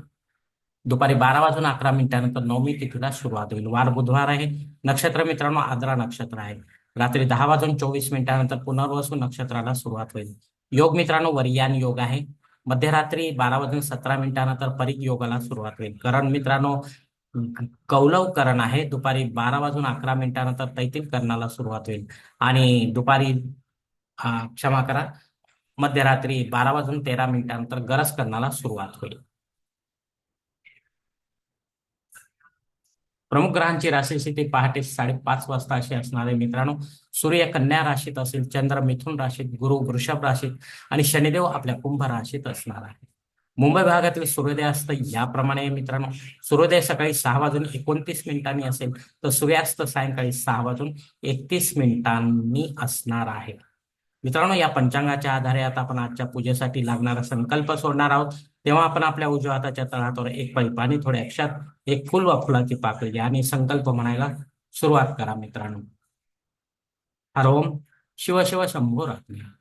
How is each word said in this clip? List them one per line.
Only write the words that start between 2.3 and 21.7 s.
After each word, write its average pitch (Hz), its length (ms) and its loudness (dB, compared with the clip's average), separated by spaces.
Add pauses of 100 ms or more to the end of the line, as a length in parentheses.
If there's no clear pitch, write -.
नवमी 127 340 0
तिथीला 135 380 -6
सुरुवात 110 400 -6
होईल. 107 140 -6
वार 120 220 2
बुधवार 127 400 2
आहे. 147 460 -2 (100)
नक्षत्र 160 400 2
मित्रांनो, 151 340 0
आद्रा 131 360 -2
नक्षत्र 117 440 -4
आहे. 104 160 -10 (420)
रात्री 123 280 2
दहा 127 220 2
वाजून 151 300 4
चोवीस 139 360 -2
मिनिटानंतर 131 440 0
पुनर्वसू 139 580 -2
नक्षत्राला 123 600 -4
सुरुवात 110 400 -6
होईल. 104 200 -10 (360)
योग 156 260 6
मित्रांनो, 160 360 2
वरियान 131 420 2
योग 127 240 0
आहे. 127 220 -2 (460)
मध्यरात्री 156 640 0
बारा 127 280 0
वाजून 143 220 -2
सतरा 139 380 -4
मिनिटानंतर 131 500 -2
परिग 135 340 -4
योगाला 120 380 -2
सुरुवात 107 380 -8
होईल. 104 180 -10
करण 135 300 2
मित्रांनो, 135 540 0 (1080)
कौलव 151 420 6
करण 127 300 2
आहे. 135 280 0
दुपारी 131 360 -2
बारा 120 340 0
वाजून 143 280 -2
अकरा 131 280 -2
मिनिटानंतर 127 600 -2
तैतिल 131 320 -4
करणाला 117 400 -2
सुरुवात 110 380 -6